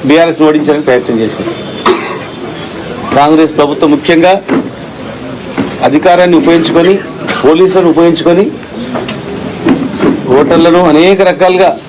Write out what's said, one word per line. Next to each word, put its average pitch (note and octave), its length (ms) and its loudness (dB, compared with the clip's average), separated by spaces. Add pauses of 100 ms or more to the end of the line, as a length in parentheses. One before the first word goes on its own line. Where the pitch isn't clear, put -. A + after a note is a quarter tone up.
బీఆర్ఎస్ D#3+ 380 2
ఓడించడానికి D3+ 420 2
ప్రయత్నం B2+ 360 0
చేసింది. G#2 300 -4 (1700)
కాంగ్రెస్ D3+ 400 2
ప్రభుత్వం C#3+ 340 0
ముఖ్యంగా E3+ 500 2 (1400)
అధికారాన్ని F3 520 4
ఉపయోగించుకొని, E3 640 2 (460)
పోలీసులను F3+ 440 4
ఉపయోగించుకొని, E3+ 640 2 (1900)
ఓటర్లను E3+ 500 4
అనేక F3 320 4
రకాలుగా F3+ 580 2 (100)